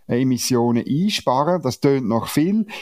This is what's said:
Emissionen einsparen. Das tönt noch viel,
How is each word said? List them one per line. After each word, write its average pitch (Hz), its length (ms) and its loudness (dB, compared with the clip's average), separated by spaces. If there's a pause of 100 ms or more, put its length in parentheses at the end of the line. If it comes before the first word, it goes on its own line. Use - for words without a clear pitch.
(100)
Emissionen 120 800 0
einsparen. 156 720 0
Das 127 200 -4
tönt 135 280 2
noch 113 200 0
viel, 202 360 0 (180)